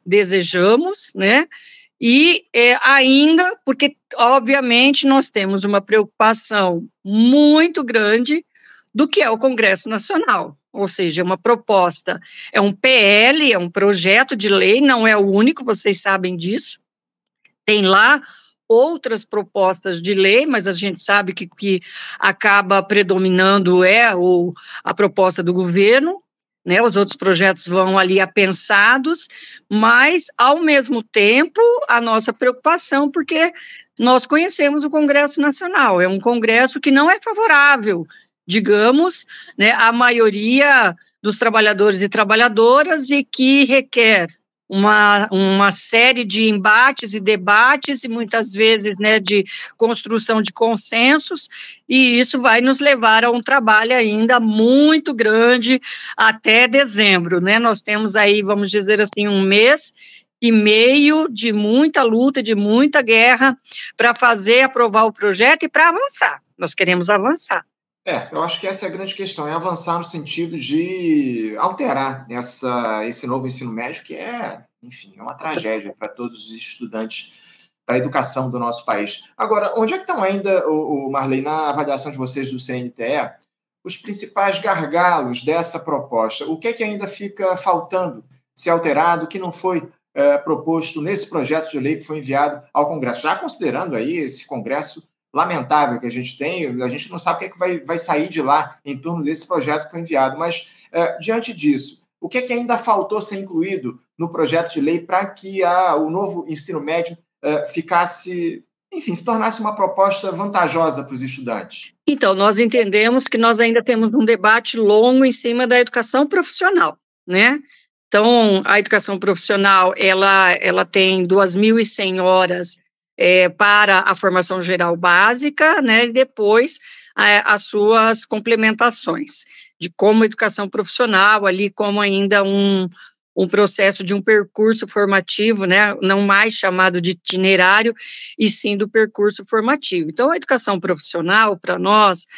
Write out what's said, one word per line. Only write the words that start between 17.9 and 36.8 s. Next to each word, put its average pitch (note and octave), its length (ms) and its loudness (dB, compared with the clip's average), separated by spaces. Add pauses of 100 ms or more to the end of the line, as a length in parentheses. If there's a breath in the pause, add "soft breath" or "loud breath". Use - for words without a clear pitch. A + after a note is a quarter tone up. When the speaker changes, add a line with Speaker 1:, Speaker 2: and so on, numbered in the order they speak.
Speaker 1:
outras B3 560 0
propostas F#3+ 760 -4
de F#3+ 140 -2
lei, G3 320 4
mas G#3+ 220 -2
a F#3+ 40 -2
gente F#3+ 300 -4
sabe G3+ 300 0
que, F3+ 160 -12
que F#3+ 320 -4 (400 loud breath)
acaba G3 640 2
predominando F#3+ 1000 2
é G#3+ 320 4
o, F3 400 0 (300 loud breath)
a - 100 -4
proposta F#3 480 0
do F3 100 -2
governo, G3+ 720 2 (420)
né? F3+ 160 2
Os A3+ 160 2
outros G3+ 200 0
projetos F#3 500 0
vão F#3 320 0
ali F#3+ 220 2
apensados, G#3+ 1080 0 (400 loud breath)
mas, A#3+ 580 2 (120)
ao C#4+ 240 2
mesmo C#4 400 0
tempo, A3+ 580 2 (280)
a A#3+ 120 2
nossa A3 320 -2
preocupação, C#4+ 800 -2
porque E4 400 -2 (480 loud breath)
nós B3 260 2
conhecemos D4 600 2
o D4 60 -4
Congresso C#4+ 500 2
Nacional, C#4+ 600 0
é F3+ 60 2
um F#3+ 140 -2
Congresso A#3+ 580 0
que C#4 140 0